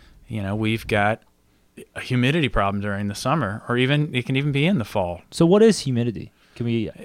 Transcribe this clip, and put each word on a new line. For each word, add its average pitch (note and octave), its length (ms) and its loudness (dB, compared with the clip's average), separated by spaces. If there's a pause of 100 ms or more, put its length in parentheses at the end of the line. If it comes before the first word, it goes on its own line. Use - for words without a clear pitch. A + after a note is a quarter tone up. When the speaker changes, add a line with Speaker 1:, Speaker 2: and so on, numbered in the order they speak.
(280)
Speaker 1:
you A2 160 -6
know, G2 120 -4
we've A2 300 -2
got G#2+ 380 0 (720)
a - 60 -12
humidity C3 480 0
problem G2+ 320 0
during G2+ 260 -4
the G2+ 80 -6
summer, B2+ 520 -2
or A#2+ 100 0
even, D3 360 0
it B2 140 -4
can C3 80 -2
even C#3+ 160 0
be C#3 160 0
in G3 100 2
the A2+ 80 -2
fall. F2 360 -4 (100)
Speaker 2:
So - 140 4
what G3+ 180 6
is A3 160 6
humidity? A#2+ 520 -4 (240)
Can A#2+ 120 -6
we A2+ 220 -2 (160)